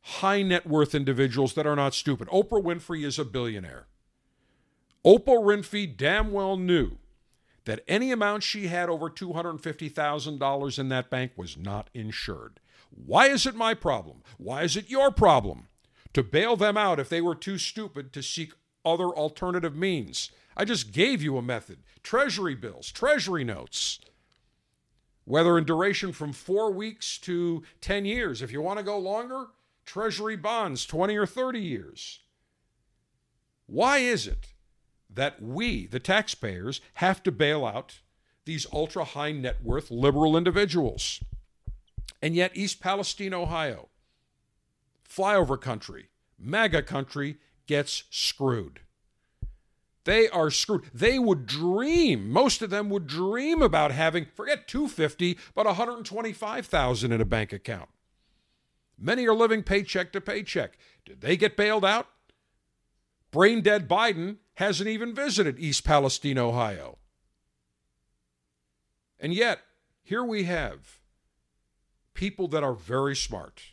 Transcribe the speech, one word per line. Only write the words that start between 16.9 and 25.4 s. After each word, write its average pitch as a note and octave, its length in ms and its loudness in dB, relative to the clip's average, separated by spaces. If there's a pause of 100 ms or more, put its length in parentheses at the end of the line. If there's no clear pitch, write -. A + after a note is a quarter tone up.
if C3+ 100 -4
they E3+ 120 0
were E3+ 160 2
too F#3+ 220 -6
stupid C#3+ 540 -8
to C#3 120 -10
seek D#3+ 300 -8 (300)
other E3+ 260 2
alternative E3 680 -2
means? D#3 560 -4 (240)
I G3 80 0
just D3 260 -4
gave F#3 320 2
you C#3+ 160 -2
a A#2+ 40 -4
method. A#2 360 -8 (240)
Treasury G3 540 -2
bills, G2 340 -12
treasury G3 540 0
notes. - 560 -6 (1200)
Whether E3 320 4